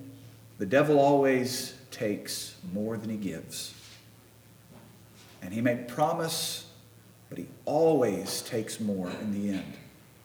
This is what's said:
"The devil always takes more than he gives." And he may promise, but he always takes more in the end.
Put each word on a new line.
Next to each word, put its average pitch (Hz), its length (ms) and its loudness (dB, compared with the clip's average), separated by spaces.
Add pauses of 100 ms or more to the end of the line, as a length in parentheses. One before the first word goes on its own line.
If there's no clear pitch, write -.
(580)
"The 104 80 -4
devil 143 340 6
always 135 720 4 (160)
takes - 640 -4 (180)
more 107 240 -2
than 104 140 -6
he 110 60 -4
gives." 85 580 -8 (1700)
And 92 100 -10
he 117 80 -4
may 123 140 2
promise, - 920 -2 (640)
but - 100 -12
he 90 80 -8 (180)
always 127 800 2
takes - 360 -6
more 98 320 -2
in 104 220 -4
the 101 240 -2
end. 82 160 -8 (520)